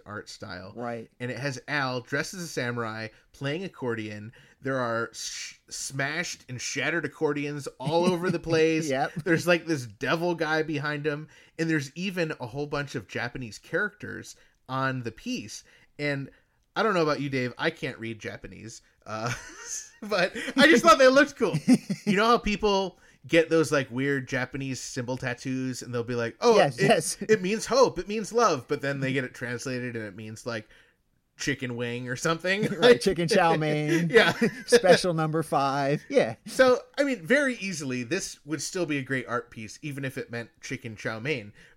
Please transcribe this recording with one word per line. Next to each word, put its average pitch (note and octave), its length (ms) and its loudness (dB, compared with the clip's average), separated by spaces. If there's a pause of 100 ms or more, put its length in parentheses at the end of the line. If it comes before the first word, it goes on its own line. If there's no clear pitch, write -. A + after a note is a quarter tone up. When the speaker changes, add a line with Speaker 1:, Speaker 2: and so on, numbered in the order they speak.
Speaker 1:
art G#2 220 -12
style. F#2+ 480 -14
Speaker 2:
Right. A#2 420 -8
Speaker 1:
And B2 100 -8
it A#2 100 -8
has C3+ 280 -6
Al C3 360 -4
dressed D3 320 -6
as F3+ 80 -10
a E3 40 -10
samurai A#2 640 -6 (240)
playing D3 320 -6
accordion. A2 680 -8 (300)
There C3+ 160 -4
are A#2 340 -2
sh-, - 420 -12 (160)
smashed C#3+ 800 -6
and B2 120 -10
shattered D3+ 440 -2
accordions D3 600 -4 (140)
all D#3+ 260 2
over F3+ 240 2
the E3+ 80 0
Speaker 2:
<laughs> - 0 -
Speaker 1:
place. D#3+ 500 2
Speaker 2:
Yep. C3+ 240 0 (120)
Speaker 1:
There's, E3 200 2
like, E3+ 220 2
this C#3 200 -2
devil D#3+ 500 -2
guy D#3 260 0
behind D3 420 -4
him. D3+ 220 -4 (320)
And E3 100 0
there's D3 280 0
even F3 440 -4
a B2 60 -8
whole C#3+ 220 -6
bunch C#3+ 260 -6
of A2+ 140 -8
Japanese A#2+ 500 -8
characters D#3 800 -6 (320)
on C3 340 -2
the A#2 80 -8
piece. F#3 540 -10 (340)
And C#3+ 320 -4 (460)
I F#3+ 80 0
don't G#3+ 100 2
know E3+ 80 2
about D3 180 2
you, C#3+ 80 -4
Dave. B2+ 300 -2
I D#3+ 120 -2
can't C3+ 280 -8
read A2+ 220 -10
Japanese. G2+ 600 -14 (220)
Uh, A2 280 -6 (360)
<laughs> - 340 -14
but G3 300 0 (240)
I C#4+ 120 8
just D#4+ 160 6
thought D#4+ 160 10
they C4 80 10
looked C#4 280 6
cool. E3 260 0
Speaker 2:
<laughs> - 40 -20 (380)
Speaker 1:
You G3 120 2
know G#3+ 100 4
how A#3 120 6
people G3 600 0 (300)
get D#3+ 220 6
those, D#3+ 220 4
like, C3+ 180 2
weird C3+ 380 -2
Japanese C3 520 -6
symbol B2+ 360 -6
tattoos C3 680 -6
and B2 120 -12
they'll A#2+ 100 -2
be B2 120 -4
like, A2+ 240 -2
"Oh, A3+ 160 6
Speaker 2:
Yes, C#3+ 220 6
Speaker 1:
it, F#3+ 100 4
Speaker 2:
yes. G3 280 2 (120)
Speaker 1:
it G#3+ 140 4
means G3+ 240 -2
hope, A3 320 4
it F#3 100 -8
means G#3 240 -6
love," G3+ 340 2
but C#3+ 140 -2
then C#3 200 -4
they C3 120 0
get C3+ 120 0
it B2 100 -10
translated B2 600 -6
and A2+ 100 -6
it G2 120 -12
means, A2 280 -14
like, A2+ 240 -6 (680)
chicken B2+ 400 -4
wing A#2+ 320 -6
or B2+ 80 -4
something. F3+ 460 0
<laughs> - 80 0
Speaker 2:
Right, F3 100 -4
Speaker 1:
Like, A#3+ 200 8
Speaker 2:
chicken F3 280 2
chow E3+ 280 6
mein. D#3 540 2
Speaker 1:
<laughs> - 20 -2
Yeah. F#3+ 200 6 (180)
Speaker 2:
<laughs> - 160 -10
Special F#3 480 6
number D#3 300 0
five. C#3 640 0
Yeah. C3 260 2 (120)
Speaker 1:
So, B3+ 340 4 (180)
I C#4+ 60 2
mean, A#3 200 -2
very C4 340 2
easily, C#3+ 440 -4
this D3+ 420 -6
would D3 160 -6
still F3 260 -4
be D3 120 -2
a C3+ 40 -4
great B2+ 260 -4
art A#2 240 -4
piece, A2 300 -14
even C#3 220 -8
if C3 140 -6
it - 140 -10
meant A#2 180 -8 (100)
chicken A#2 360 -10
chow A2 240 -6
mein. A#2 320 -6 (240)